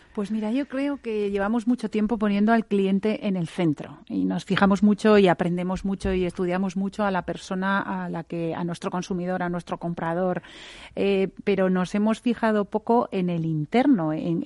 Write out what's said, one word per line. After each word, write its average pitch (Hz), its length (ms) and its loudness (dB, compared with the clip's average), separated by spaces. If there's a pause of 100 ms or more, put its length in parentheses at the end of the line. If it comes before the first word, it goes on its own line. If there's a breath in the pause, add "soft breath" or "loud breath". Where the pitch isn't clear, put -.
(140 soft breath)
Pues 202 160 -6
mira, 214 200 -4
yo 277 160 -2
creo 277 360 -4
que 208 280 -2
llevamos 202 360 -2
mucho 233 240 0
tiempo 214 260 0
poniendo 208 380 2
al 226 100 2
cliente 196 640 0
en 196 100 -2
el 170 120 -2
centro - 500 -2 (100)
y - 160 -2
nos 185 220 -2
fijamos 196 360 4
mucho 208 360 6
y 196 100 8
aprendemos 180 560 0
mucho 196 300 -2
y 185 100 0
estudiamos 180 500 -2
mucho 196 300 -2
a 202 60 0
la 180 160 -2
persona, 190 560 -2
a 185 260 -6
la 170 160 -6
que, 165 300 -4
a 175 100 -4
nuestro 170 260 -6
consumidor, 180 520 -4
a 175 80 -2
nuestro 175 260 -6
comprador, 175 640 -2 (540 loud breath)
eh, 196 340 0 (160)
pero 190 240 2
nos 185 260 0
hemos 214 280 0
fijado 220 420 2
poco - 480 0
en 185 160 0
el 170 160 -2
interno, 160 720 2
en, 170 320 -2